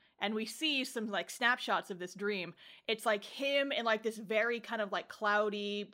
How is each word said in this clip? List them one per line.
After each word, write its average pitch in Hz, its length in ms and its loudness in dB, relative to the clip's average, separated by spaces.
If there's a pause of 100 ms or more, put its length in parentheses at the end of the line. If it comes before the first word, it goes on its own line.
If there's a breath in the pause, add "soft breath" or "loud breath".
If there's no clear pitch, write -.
(200 soft breath)
and 208 140 0
we 220 120 -2
see 285 380 0
some, 226 280 -4
like, 180 180 -2
snapshots 233 640 2
of 175 80 -8
this 180 120 -6
dream. 190 400 -4 (360 loud breath)
It's, 226 180 -2
like, 208 160 4
him 277 480 0
in, 233 140 0
like, 220 180 2
this 220 160 -2
very 226 400 2
kind 220 240 -4
of, 196 80 -4
like, 185 180 -2
cloudy, 208 840 0